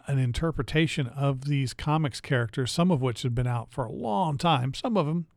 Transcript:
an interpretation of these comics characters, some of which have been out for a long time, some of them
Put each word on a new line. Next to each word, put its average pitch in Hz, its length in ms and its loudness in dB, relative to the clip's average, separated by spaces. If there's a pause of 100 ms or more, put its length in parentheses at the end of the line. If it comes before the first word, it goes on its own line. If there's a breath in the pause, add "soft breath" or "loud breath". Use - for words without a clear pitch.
an 135 100 2
interpretation 143 880 0
of 135 380 -2
these 139 280 0
comics 151 480 -2
characters, 123 520 0
some 175 180 4
of 131 100 2
which 127 220 -2
have 123 120 0
been 123 120 0
out 120 240 -4
for 131 140 -4
a 110 80 -8
long 196 460 0
time, 139 360 2
some 233 220 -2
of 156 100 2
them 165 200 -2 (100)